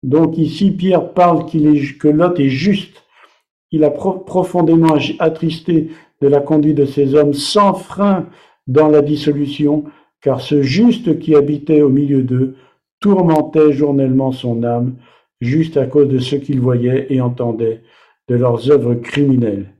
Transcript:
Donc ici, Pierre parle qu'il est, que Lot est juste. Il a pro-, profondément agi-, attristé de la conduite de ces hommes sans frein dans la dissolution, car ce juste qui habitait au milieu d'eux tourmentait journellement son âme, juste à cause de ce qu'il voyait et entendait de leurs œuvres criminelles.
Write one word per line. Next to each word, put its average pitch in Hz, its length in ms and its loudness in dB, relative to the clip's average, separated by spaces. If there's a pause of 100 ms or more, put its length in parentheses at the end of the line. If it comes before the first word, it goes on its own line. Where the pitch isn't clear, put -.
Donc 156 340 0
ici, 175 340 0
Pierre 175 420 -2
parle 175 320 2
qu'il 151 200 0 (100)
est, 135 220 -4
que 151 100 0
Lot 160 320 2
est 139 100 2
juste. 156 540 -4 (680)
Il 156 120 0
a 147 60 4
pro-, 190 300 -6
profondément 165 760 0
agi-, - 240 -2
attristé 160 720 -4 (320)
de 139 60 2
la 143 120 4
conduite 151 380 0
de 143 80 2
ces 139 300 -2
hommes 147 180 2
sans 196 400 0
frein 190 560 -4 (380)
dans 151 200 2
la 151 140 4
dissolution, 147 840 -2 (360)
car 127 180 -2
ce 147 220 -2
juste 170 580 0
qui 156 160 0
habitait 147 460 2
au 143 80 4
milieu 139 320 0
d'eux 127 340 -2 (460)
tourmentait 156 720 2
journellement 135 580 0
son 120 320 -4
âme, 123 320 -4 (460)
juste 156 340 -2
à 135 100 0
cause 143 220 2
de 131 120 0
ce 127 180 -4
qu'il 139 240 -4
voyait 123 480 0
et 131 100 0
entendait 117 600 -4 (480)
de 123 60 0
leurs 120 360 0
œuvres 120 240 2
criminelles. 117 840 -2